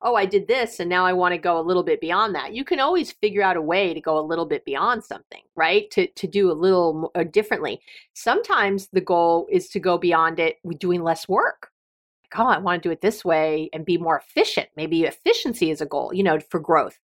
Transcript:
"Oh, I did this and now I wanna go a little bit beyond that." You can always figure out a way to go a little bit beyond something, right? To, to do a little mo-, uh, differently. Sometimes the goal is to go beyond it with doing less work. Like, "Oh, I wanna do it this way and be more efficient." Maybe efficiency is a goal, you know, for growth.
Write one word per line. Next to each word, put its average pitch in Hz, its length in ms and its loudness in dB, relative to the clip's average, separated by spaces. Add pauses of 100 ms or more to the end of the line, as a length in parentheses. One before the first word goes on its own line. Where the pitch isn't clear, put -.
"Oh, 240 140 0
I 202 120 2
did 190 200 0
this 233 320 -2
and 175 100 -4
now 180 160 2
I 180 80 2
wanna 180 260 2
go 175 200 0
a - 100 -2
little 180 140 2
bit 160 180 0
beyond 180 360 0
that." 135 180 -8
You 262 100 -6
can 320 140 -2
always 302 320 0
figure 202 320 0
out 185 140 2
a 165 40 -2
way 170 340 0
to 151 60 -8
go 156 160 0
a 156 40 2
little 160 260 -2
bit 151 180 -4
beyond 190 380 -2
something, - 400 -12 (140)
right? 185 340 2
To, 180 160 2
to - 220 -8
do 185 240 2
a - 20 0
little 175 400 4
mo-, 160 220 -6
uh, 170 80 0
differently. 170 560 -2 (320)
Sometimes 226 800 0
the 185 80 2
goal 170 500 2
is 180 200 0
to 196 100 -6
go 175 180 0
beyond 165 400 2
it 165 240 0
with 165 160 -10
doing 180 240 -2
less 165 260 -4
work. - 440 -2 (520)
Like, - 160 -8
"Oh, 247 80 2
I 185 100 2
wanna 180 220 -2
do 170 120 -2
it - 80 -6
this 214 240 -2
way 156 480 0
and 160 120 -10
be 170 140 0
more 165 200 0
efficient." - 580 -2
Maybe 160 280 0
efficiency 233 640 0
is 151 100 -4
a 151 60 -4
goal, 139 280 -4
you 190 80 0
know, 160 180 4
for 160 200 -6
growth. 151 440 0